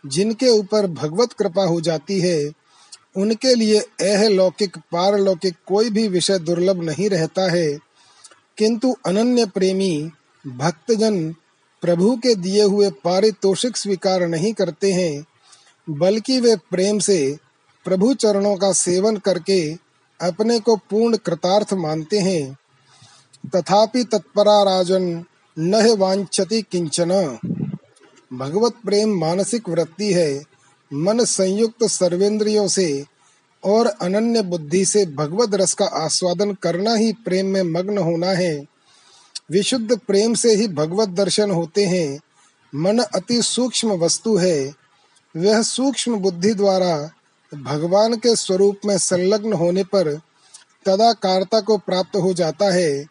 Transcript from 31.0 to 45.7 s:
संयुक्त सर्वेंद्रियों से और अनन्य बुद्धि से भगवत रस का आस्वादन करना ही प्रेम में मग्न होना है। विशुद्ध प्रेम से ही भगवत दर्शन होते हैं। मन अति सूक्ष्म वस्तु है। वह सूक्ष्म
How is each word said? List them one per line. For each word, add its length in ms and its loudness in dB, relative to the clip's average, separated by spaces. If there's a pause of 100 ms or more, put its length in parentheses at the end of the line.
संयुक्त 600 0
सर्वेंद्रियों 840 0
से 360 -2 (600)
और 220 2
अनन्य 560 0
बुद्धि 420 -2
से 220 2
भगवत 480 -2
रस 200 0
का 100 0
आस्वादन 680 -2
करना 420 -2
ही 180 2
प्रेम 340 -2
में 160 0
मग्न 360 -2
होना 280 -2
है। 400 -2 (840)
विशुद्ध 480 0
प्रेम 360 0
से 200 2
ही 140 0
भगवत 400 -2
दर्शन 420 0
होते 340 -2
हैं। 360 -2 (540)
मन 240 0
अति 440 -2
सूक्ष्म 500 -2
वस्तु 440 -2
है। 380 0 (640)
वह 260 2
सूक्ष्म 540 -2